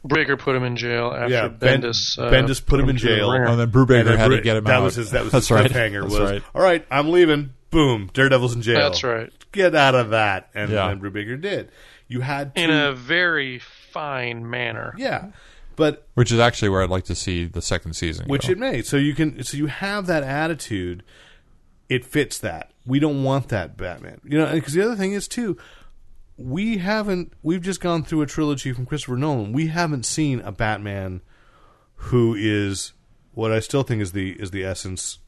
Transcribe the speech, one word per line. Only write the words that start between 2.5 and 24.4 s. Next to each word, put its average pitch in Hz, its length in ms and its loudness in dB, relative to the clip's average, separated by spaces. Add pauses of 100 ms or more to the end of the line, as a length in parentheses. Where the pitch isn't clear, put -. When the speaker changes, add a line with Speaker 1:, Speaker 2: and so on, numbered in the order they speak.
Speaker 2:
put 139 140 6
him 135 60 4
Speaker 1:
put 139 40 4
Speaker 2:
in - 20 -
Speaker 1:
him 127 60 2
to 113 100 0
the 110 80 4
Speaker 2:
jail. 104 160 2
Speaker 1:
ringer. 127 160 2
Speaker 3:
And 117 120 4
then 117 120 0
Brubaker 123 300 8
Speaker 2:
And 113 80 4
then 113 80 6
Speaker 3:
had 110 80 6
to - 100 8
Speaker 2:
Bru-, - 60 0
Speaker 3:
get 110 160 2
him 107 80 0
Speaker 2:
that 127 100 6
Speaker 3:
out. 123 80 4
Speaker 2:
was 123 120 0
his, 113 160 -4
that 120 120 0
was 110 100 -2
Speaker 3:
That's 131 160 4
Speaker 2:
his - 80 4
Speaker 3:
right. - 120 6
Speaker 2:
cliffhanger 110 340 0
Speaker 3:
That's 101 160 -4
Speaker 2:
was, 101 120 2
Speaker 3:
right. 101 120 -4 (120)
Speaker 2:
"All - 60 2
right, 175 280 4
I'm 147 220 0
leaving." 151 380 4 (220)
Boom, 123 420 4
Daredevil's 127 420 4
in 120 60 -4
jail. 117 180 2
Speaker 1:
That's 143 240 0
right. 117 280 -4 (200)
Speaker 2:
Get 180 240 2
out 135 180 6
of 117 180 2
that. 104 440 0
And 104 160 -4
Speaker 3:
Yeah. 98 160 2
Speaker 2:
then 98 140 -4
Brubaker 104 380 -8
did. 170 300 -6 (380)
You 123 140 -6
had 139 340 -6
Speaker 1:
In 170 140 0
Speaker 2:
to 147 200 2
Speaker 1:
a 135 40 -4
very 139 680 -2
fine 120 920 -8
manner. 120 480 -6
Speaker 2:
Yeah. 214 340 -6 (480)
But 151 340 2
Speaker 3:
Which 117 180 4
is 117 80 4
actually 117 300 4
where 95 140 2
I'd 90 60 0
like 92 160 -2
to 87 100 -6
see 87 300 -4
the 85 160 -8
second 82 320 -4
season 82 340 -6
Speaker 2:
Which 139 200 -2
Speaker 3:
go. 185 40 0
Speaker 2:
it 185 80 2
may. 233 240 -2
So - 140 -2
you 143 180 2
can, 151 280 -2
so - 140 -10
you 151 100 -2
have 196 400 -6
that 156 160 0
attitude. 131 760 -4 (840)
It 127 180 -2
fits - 340 -2
that. 82 320 -10 (140)
We 131 140 0
don't 143 240 0
want 131 260 0
that 92 280 -4
Batman. 90 460 -12
You 147 140 0
know, 160 80 4